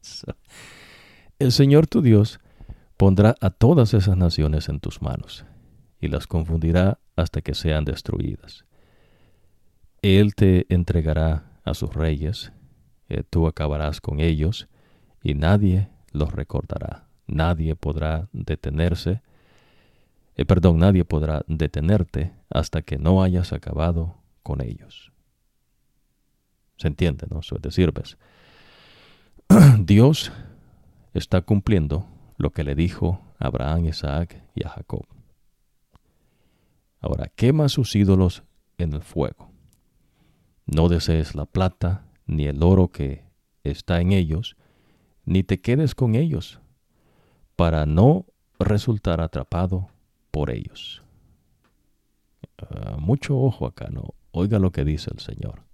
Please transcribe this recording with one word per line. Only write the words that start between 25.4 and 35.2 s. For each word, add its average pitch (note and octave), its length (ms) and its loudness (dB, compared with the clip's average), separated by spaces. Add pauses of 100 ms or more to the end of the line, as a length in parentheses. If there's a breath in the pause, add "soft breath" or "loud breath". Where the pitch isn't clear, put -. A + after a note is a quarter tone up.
¿Se - 100 -4
entiende, D2 420 -4
no? F2+ 140 -8
So, - 140 -10
es - 40 -10
decir, F2 320 0
ves, - 240 -12 (1300 soft breath)
<clears throat> C#3+ 280 10
Dios G#2+ 520 4 (840 loud breath)
está F#2 280 -2
cumpliendo F#2 640 0 (300)
lo - 140 -2
que D#2+ 120 -6
le C#2 100 -4
dijo E2+ 480 -2 (160)
a - 100 -6
Abraham, D#2 380 -2
Isaac D2+ 560 -6 (140)
y - 100 -8
a - 40 -12
Jacob. - 360 -14 (1900)